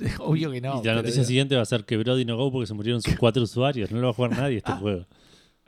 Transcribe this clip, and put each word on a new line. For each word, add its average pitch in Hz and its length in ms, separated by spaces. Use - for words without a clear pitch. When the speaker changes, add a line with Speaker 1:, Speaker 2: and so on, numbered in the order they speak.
Speaker 1:
<laughs> - 140
obvio 156 300
que 127 100
no, 135 140
Speaker 2:
Y - 20
la 117 60
Speaker 1:
pero 113 140
Speaker 2:
noticia 117 240
Speaker 1:
digo 123 80
Speaker 2:
siguiente 135 280
va 120 60
a 107 40
ser: 110 180
"Quebró 117 320
Dino 117 200
Go 135 160
porque 127 140
se 107 80
murieron 110 280
sus - 140
cuatro 120 260
usuarios". 120 480
No 110 100
lo 127 60
va 123 40
a 110 40
jugar 123 180
nadie 131 260
este - 140
Speaker 1:
<laughs> - 0
Ah. - 60
Speaker 2:
juego. 95 280